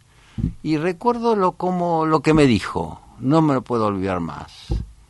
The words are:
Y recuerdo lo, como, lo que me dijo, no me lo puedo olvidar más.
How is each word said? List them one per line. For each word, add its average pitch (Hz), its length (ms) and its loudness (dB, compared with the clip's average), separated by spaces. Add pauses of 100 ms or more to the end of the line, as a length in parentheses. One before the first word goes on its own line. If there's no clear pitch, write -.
(640)
Y 156 140 0
recuerdo 226 580 -2
lo, 185 180 2
como, 175 540 0
lo 156 140 2
que 156 120 2
me 151 140 6
dijo, 87 520 -2 (200)
no 143 240 2
me 147 100 2
lo 127 80 0
puedo 113 240 -2
olvidar 95 340 -2
más. 78 460 -10 (440)